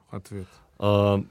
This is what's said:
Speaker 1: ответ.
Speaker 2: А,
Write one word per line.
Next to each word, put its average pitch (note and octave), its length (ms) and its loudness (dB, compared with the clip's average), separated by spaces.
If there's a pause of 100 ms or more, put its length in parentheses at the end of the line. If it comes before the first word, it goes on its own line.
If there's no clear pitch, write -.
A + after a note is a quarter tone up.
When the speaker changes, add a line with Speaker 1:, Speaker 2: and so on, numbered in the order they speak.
(120)
Speaker 1:
ответ. G2 340 -14 (320)
Speaker 2:
А, G2+ 540 2